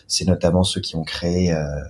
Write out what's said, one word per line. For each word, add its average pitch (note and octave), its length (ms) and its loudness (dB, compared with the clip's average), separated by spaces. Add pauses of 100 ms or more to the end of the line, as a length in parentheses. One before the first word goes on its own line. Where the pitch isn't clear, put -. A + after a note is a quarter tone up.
C'est - 200 -4
notamment F2+ 380 4
ceux - 180 -2
qui - 140 -8
ont E2 80 -4
créé, F2 460 0
euh, D#2 140 0 (260)